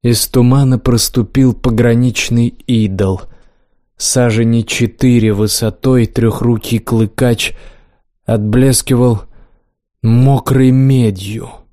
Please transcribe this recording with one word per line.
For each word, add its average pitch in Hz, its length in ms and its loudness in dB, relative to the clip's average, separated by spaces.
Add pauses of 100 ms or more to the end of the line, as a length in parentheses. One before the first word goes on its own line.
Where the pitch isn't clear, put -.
Из 120 260 0
тумана 127 500 2
проступил 120 760 0
пограничный 117 920 0
идол, 98 760 -2 (720)
сажени 117 680 0
четыре 117 720 0
высотой, 110 760 0
трёхрукий 117 720 -2
клыкач 113 760 -2 (680)
отблескивал 120 1000 0 (800)
мокрой 131 680 2
медью. 113 800 0 (220)